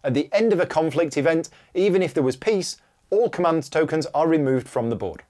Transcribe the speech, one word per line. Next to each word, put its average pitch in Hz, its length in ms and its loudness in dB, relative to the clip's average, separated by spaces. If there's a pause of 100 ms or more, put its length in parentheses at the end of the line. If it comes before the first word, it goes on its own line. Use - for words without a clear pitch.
At 135 80 -2
the 143 220 0
end 214 180 4
of 175 80 2
a 180 60 2
conflict 156 500 0
event, 160 320 0 (240)
even 190 300 2
if 160 100 -2
there 156 100 0
was 127 140 0
peace, 208 400 -2 (320)
all 220 220 0
command 165 400 -2
tokens 156 420 0
are 160 160 0
removed 135 400 0
from 117 220 -2
the 113 60 -2
board. 85 340 -8